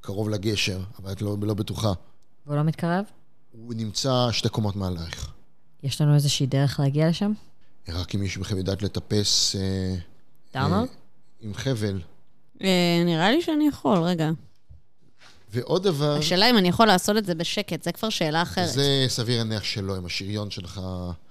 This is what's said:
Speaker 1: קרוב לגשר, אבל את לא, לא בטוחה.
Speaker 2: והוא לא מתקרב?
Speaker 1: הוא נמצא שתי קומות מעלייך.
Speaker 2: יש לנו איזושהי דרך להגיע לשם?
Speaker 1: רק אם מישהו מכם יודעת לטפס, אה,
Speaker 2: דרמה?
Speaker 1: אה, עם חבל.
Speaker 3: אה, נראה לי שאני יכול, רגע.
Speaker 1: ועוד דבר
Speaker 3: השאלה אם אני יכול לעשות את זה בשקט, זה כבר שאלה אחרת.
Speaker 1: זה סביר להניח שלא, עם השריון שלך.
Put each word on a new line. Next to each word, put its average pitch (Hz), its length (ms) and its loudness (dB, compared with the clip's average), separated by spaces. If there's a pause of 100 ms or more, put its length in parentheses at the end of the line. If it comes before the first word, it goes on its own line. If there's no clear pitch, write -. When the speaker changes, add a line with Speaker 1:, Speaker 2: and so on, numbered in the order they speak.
Speaker 1:
קרוב 104 280 -4
לגשר, 101 520 0 (180)
אבל 95 140 -10
את 98 100 -6
לא, 104 200 -2
לא 107 120 0
בטוחה. 101 380 0 (540)
Speaker 2:
והוא 147 100 -2
לא 151 80 2
מתקרב? 170 400 0 (480)
Speaker 1:
הוא 117 220 -10
נמצא 123 580 2
שתי - 160 0
קומות 104 280 0
מעלייך. 90 560 -4 (500)
Speaker 2:
יש 135 180 -2
לנו 147 140 6
איזושהי 143 320 4
דרך 135 340 2
להגיע 147 280 4
לשם? 202 240 0 (560)
Speaker 1:
רק 87 260 -4
אם 98 60 0
מישהו 95 200 -2
מכם 92 160 -2
יודעת 92 260 -2
לטפס, - 760 0
אה, 95 380 0 (600)
Speaker 2:
דרמה? 147 260 2
Speaker 1:
אה, 233 40 0 (560)
עם 107 140 -8
חבל. 104 460 -2 (640)
Speaker 3:
אה, 175 420 4
נראה 175 260 4
לי 330 120 4
שאני 302 260 2
יכול, 254 300 2
רגע. 165 320 2 (1200)
Speaker 1:
ועוד 139 320 0
דבר 147 360 2
Speaker 3:
השאלה 180 320 4
אם 240 80 6
אני 180 100 6
יכול 220 180 6
לעשות 208 300 4
את 220 100 2
זה 180 80 0
בשקט, 170 480 -4
זה 175 100 -2
כבר 220 160 -6
שאלה 165 340 0
אחרת. 175 300 -2
Speaker 1:
זה 139 360 4
סביר 120 300 0
להניח 110 260 -2
שלא, 98 320 -2
עם 90 100 -6
השריון 101 440 -4
שלך. 92 300 -10 (500)